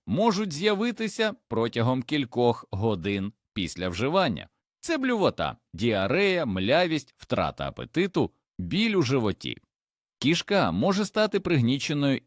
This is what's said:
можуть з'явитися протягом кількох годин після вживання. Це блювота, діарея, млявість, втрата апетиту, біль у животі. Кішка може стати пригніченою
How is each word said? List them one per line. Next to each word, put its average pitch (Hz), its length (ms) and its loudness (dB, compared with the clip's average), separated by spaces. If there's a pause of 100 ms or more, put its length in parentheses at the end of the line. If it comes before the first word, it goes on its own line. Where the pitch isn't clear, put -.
можуть 190 460 0
з'явитися 214 840 -2 (140)
протягом 117 540 0
кількох 120 680 0
годин 101 640 -2 (220)
після 90 340 -4
вживання. 113 600 -2 (320)
Це 320 180 -2
блювота, 196 580 0 (180)
діарея, 120 720 0
млявість, 139 720 0
втрата 76 520 -4
апетиту, 151 640 -2 (280)
біль 196 360 0
у 180 80 4
животі. 110 540 -2 (600)
Кішка 165 520 2
може 185 340 0
стати 208 360 0
пригніченою 143 880 0